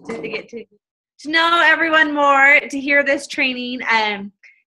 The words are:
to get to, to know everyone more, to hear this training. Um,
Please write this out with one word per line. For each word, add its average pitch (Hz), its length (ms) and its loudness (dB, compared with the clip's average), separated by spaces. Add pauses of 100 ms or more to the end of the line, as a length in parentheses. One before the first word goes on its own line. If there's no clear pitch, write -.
to 226 180 -10
get - 220 -10
to, 226 160 -16 (560)
to 285 100 -12
know 339 340 2
everyone 311 480 2
more, 277 460 4
to 277 220 -4
hear 285 240 0
this 277 240 -4
training. 247 600 -6
Um, 208 440 -2 (360)